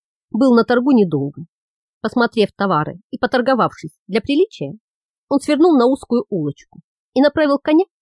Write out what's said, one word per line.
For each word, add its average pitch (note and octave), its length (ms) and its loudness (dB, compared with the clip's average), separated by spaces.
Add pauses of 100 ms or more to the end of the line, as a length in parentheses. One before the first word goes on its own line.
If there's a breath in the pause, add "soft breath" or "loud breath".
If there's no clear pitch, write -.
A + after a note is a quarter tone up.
(320)
был B3 240 2
на A3+ 100 4
торгу B3 260 0
недолго. D#3 540 0 (560)
Посмотрев A#3 520 -2
товары F3 460 -4 (120)
и C4 60 -10
поторговавшись A#3 800 -2 (100)
для G3+ 140 -4
приличия, C#4+ 520 -4 (560)
он C#4 100 0
свернул D4+ 380 2
на A#3+ 100 4
узкую B3 420 -4
улочку - 520 -8 (320)
и B3+ 80 2
направил C#4+ 380 0
коня D#4 260 0 (160)